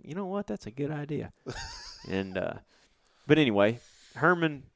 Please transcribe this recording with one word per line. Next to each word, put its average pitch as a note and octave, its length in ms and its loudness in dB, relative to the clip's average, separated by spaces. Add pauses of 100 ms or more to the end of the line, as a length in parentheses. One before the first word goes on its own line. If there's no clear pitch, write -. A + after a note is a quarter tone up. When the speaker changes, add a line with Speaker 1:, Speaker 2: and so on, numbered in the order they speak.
Speaker 1:
"You D3 120 -14
know G3 100 -6
what? G3 220 -6
That's G#3 200 -10
a G#2 40 -10
good C#3 200 -6
idea." D3 400 -8 (140)
Speaker 2:
<laughs> B2+ 80 -10 (560)
Speaker 1:
And, F#2+ 280 -4
uh, D#2+ 160 -2 (720)
but D3+ 100 6
anyway, A2+ 420 4 (360)
Herman, D#3 480 2 (120)